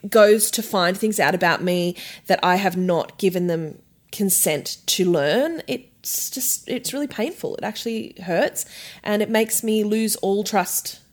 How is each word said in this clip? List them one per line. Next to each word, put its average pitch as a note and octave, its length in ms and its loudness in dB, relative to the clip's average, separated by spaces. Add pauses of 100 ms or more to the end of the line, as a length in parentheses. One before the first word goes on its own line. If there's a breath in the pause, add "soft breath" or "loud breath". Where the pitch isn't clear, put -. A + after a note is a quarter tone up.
goes G#3+ 440 6
to A3+ 100 -4
find F#3 340 0
things G#3+ 240 0
out D#3 140 4
about F3 280 2
me F3 340 0 (320 loud breath)
that F#3 140 4
I F3+ 140 4
have F#3 220 0
not F3+ 400 0
given F3+ 280 0
them D#3+ 300 -2 (340)
consent F3+ 760 0
to - 240 0
learn, G3+ 560 2
it's - 640 -8
just, - 380 -4
it's B3 240 -6
really C#4+ 160 -4
painful. - 480 -6
It - 80 -8
actually A3 580 -6
hurts, F3+ 420 -2 (380 loud breath)
and G#3 200 0
it G#3 80 -2
makes A3 340 0
me A3 180 2
lose G#3+ 340 0
all G3 280 0
trust - 560 -2 (120)